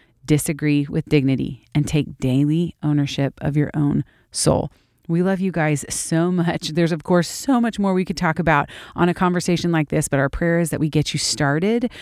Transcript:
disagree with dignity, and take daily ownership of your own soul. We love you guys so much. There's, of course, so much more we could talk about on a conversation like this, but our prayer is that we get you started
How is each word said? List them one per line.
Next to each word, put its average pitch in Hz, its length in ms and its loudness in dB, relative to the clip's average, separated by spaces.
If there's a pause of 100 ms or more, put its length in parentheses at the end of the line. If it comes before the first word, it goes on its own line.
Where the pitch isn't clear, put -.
(260)
disagree 147 640 0
with - 160 -4
dignity, 131 680 0
and 147 140 2
take - 300 -2
daily 147 680 0
ownership 143 560 0
of 143 160 -4
your 147 180 0
own 143 300 0 (280)
soul. - 400 0 (360)
We 170 160 0
love 190 160 0
you 185 140 -2
guys 151 360 0
so 170 440 0
much. 170 380 -2
There's, 165 200 2
of 160 140 -4
course, 175 240 2
so 254 320 0
much 226 180 -2
more 196 140 0
we 185 100 0
could 175 140 -6
talk 160 220 -2
about 151 300 2 (240)
on 170 140 2
a 175 60 2
conversation 175 580 0
like 156 160 2
this, 151 220 0
but 139 100 2
our 139 80 2
prayer 170 320 0
is 170 120 0
that - 100 -4
we 156 80 0
get 147 240 0
you - 40 -4
started 185 720 0 (120)